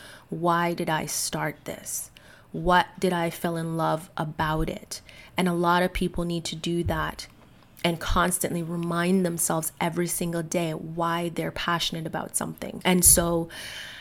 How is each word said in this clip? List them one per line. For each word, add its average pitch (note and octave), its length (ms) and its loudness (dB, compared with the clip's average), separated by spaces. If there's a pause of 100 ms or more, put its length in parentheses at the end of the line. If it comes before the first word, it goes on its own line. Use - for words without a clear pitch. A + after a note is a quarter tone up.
(300)
Why E3+ 460 2
did E3 160 -2
I D#3 160 -2
start - 480 -2 (100)
this? - 460 -10 (400)
What F3 340 4 (140)
did F3+ 140 2
I E3+ 180 0
fell E3+ 260 -4
in E3 200 -2
love D#3+ 380 0
about D#3 540 0
it?" - 320 -10 (340)
And F3+ 120 2
a F3 60 2
lot F3 280 4
of F3+ 100 2
people F3+ 320 0
need E3+ 220 -2
to - 100 -6
do E3+ 280 -2
that D#3 420 -2 (580)
and E3+ 160 2
constantly F3 640 2
remind E3+ 640 2
themselves E3+ 460 0 (100)
every E3+ 260 0
single E3+ 360 -2
day E3 280 0
why E3 580 -2
they're E3 220 -4
passionate E3 540 -2
about - 300 -6
something. - 500 -6
And F3+ 180 6
so E3+ 460 4 (520)